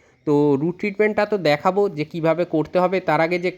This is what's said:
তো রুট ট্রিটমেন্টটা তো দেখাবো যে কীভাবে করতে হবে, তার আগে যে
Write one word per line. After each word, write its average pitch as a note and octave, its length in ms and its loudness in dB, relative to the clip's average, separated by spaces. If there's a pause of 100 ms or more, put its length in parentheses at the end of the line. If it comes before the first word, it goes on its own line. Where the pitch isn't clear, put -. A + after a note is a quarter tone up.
(260)
তো D3 360 4
রুট E3+ 160 -2
ট্রিটমেন্টটা G#3 480 0
তো G#3 120 -4
দেখাবো F#3 520 0
যে D3+ 160 -6
কীভাবে D#3+ 400 -2
করতে D#3+ 340 -2
হবে, F3+ 200 0
তার D#3 220 0
আগে F3 180 0
যে F3+ 180 -2